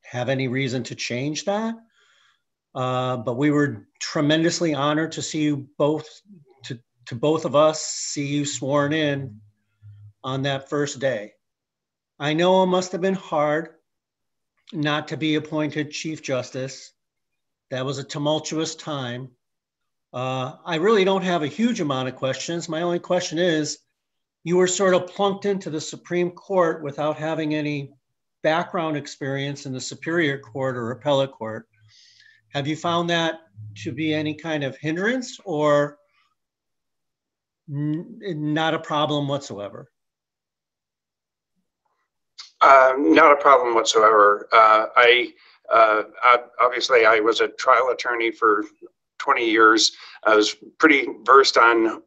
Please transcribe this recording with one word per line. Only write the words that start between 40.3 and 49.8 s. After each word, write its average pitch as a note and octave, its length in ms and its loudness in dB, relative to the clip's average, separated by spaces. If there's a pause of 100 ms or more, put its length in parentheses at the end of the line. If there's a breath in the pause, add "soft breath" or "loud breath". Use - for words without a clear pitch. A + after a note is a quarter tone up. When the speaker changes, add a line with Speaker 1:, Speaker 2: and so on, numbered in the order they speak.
Speaker 2:
Uh, C3 380 8
not D3+ 340 6
a C#3+ 60 6
problem B2 360 4
whatsoever. A2 800 4
Uh, A2 340 6 (100)
I, A#2+ 380 4 (380 soft breath)
uh, A2 320 4 (220)
ob-, B2 240 4 (100)
obviously A#2+ 460 2
I A2 140 6
was A2 220 0
a A2 60 2
trial B2 420 2
attorney A#2 420 -2
for G#2+ 340 0 (520)
twenty B2 320 0
years. A2 420 4 (320 loud breath)